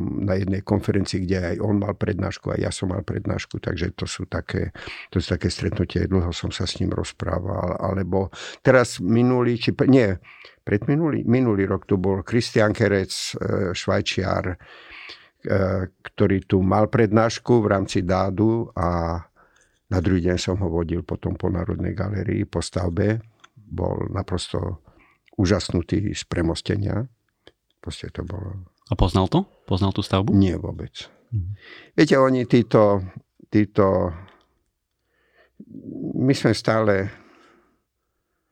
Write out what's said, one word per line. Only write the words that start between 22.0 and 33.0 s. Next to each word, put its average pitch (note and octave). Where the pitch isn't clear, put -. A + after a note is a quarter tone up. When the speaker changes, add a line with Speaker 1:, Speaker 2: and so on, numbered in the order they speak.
Speaker 1:
po -
stavbe. F#2
Bol F#2+
naprosto F#2+
úžasnutý F2+
z -
premostenia. G2
Proste -
to -
bolo F#2
Speaker 2:
A G#2+
poznal F#2+
to? F#3+
Poznal G2
tú -
stavbu? F#2+
Speaker 1:
Nie F#2+
vôbec. F2
Speaker 2:
Mhm. G2
Speaker 1:
Viete, D3+
oni C3
títo, G#2+